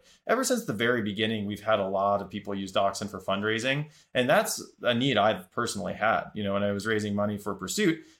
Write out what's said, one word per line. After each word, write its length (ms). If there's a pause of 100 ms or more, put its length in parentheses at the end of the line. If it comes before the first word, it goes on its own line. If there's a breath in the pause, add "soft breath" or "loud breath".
(280 soft breath)
ever 160
since 220
the 80
very 260
beginning, 460
we've 160
had 180
a 80
lot 320
of 80
people 260
use 160
DocSend 400
for 120
fundraising, 640 (260 soft breath)
and 160
that's 340 (200)
a 100
need 240
I've 360
personally 420
had. 300 (100)
You 100
know, 80
when 100
I 100
was 140
raising 280
money 240
for 160
Pursuit, 460 (180 loud breath)